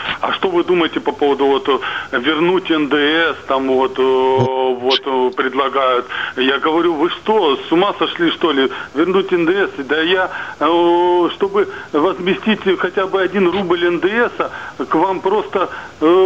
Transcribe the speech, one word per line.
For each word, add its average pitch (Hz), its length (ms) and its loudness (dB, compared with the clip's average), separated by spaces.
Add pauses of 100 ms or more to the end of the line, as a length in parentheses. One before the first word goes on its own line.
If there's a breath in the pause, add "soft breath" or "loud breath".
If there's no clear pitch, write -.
(220 loud breath)
«А 117 100 -2
что 190 180 -2
вы 170 140 0
думаете 165 360 0
по 147 120 -4
поводу 139 340 2
вот, 139 220 2
э, - 500 -2
вернуть 160 540 0
Н 151 160 0
Д 151 460 2
С», - 140 -12
там 135 200 0
вот, 131 320 0
э, - 20 2
вот, 131 1040 2
э, 127 300 0
предлагают. 131 680 0 (320 loud breath)
Я 131 220 0
говорю: 165 360 0
«Вы 151 140 0
что, 185 480 0
с - 140 -6
ума 185 280 2
сошли, 165 320 -2
что 160 220 -2
ли? 135 160 2 (260 loud breath)
Вернуть 180 380 0
Н 170 120 2
Д 190 220 2
С?» - 180 -8
Да 147 160 0
я, 185 300 0 (280 loud breath)
э, 170 760 4
чтобы 196 320 0 (240 loud breath)
возместить 185 680 0 (180)
хотя 185 260 -2
бы 190 160 -2
один 180 280 2
рубль 175 360 0
Н 175 140 0
Д 160 80 0
С, 202 760 -2
к - 100 -2
вам 180 260 0
просто, 196 480 0 (320 loud breath)
э, 151 40 2 (200)